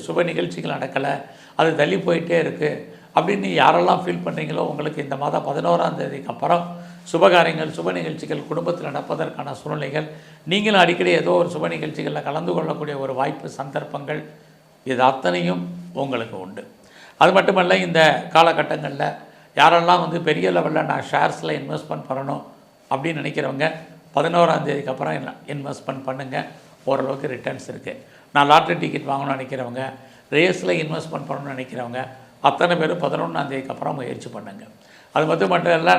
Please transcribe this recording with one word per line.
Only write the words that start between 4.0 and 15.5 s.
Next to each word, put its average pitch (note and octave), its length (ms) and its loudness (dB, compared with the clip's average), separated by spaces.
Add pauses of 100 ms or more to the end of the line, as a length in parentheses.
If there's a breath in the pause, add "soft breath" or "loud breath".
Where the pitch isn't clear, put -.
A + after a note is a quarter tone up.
ஃபீல் F3 220 -4
பண்றீங்களோ, D#3+ 460 -4
உங்களுக்கு D3+ 340 -6
இந்த C#3+ 180 -6
மாதம் D3+ 240 -2
பதினோராம் E3 520 0
தேதிக்கு C#3 340 -6
அப்புறம் E3+ 300 0 (480 loud breath)
சுபகாரியங்கள், E3 680 4
சுப E3+ 200 -4
நிகழ்ச்சிகள் D#3 520 -6
குடும்பத்துல E3 420 -4
நடப்பதற்கான D3 680 -6
சூழ்நிலைகள், D3+ 460 -8 (440 loud breath)
நீங்களும் G#3 320 4
அடிக்கடி F3 380 4
ஏதோ E3+ 200 2
ஒரு E3+ 140 2
சுப E3 200 -4
நிகழ்ச்சிகள்ல D#3 520 -6
கலந்து E3 300 -4
கொள்ளக்கூடிய D3+ 480 -4
ஒரு C3 160 -6
வாய்ப்பு, D3+ 280 -4 (100)
சந்தர்ப்பங்கள், D3 640 -8 (680 soft breath)
இது B2 100 0 (100)
அத்தனையும் F3 520 0 (400)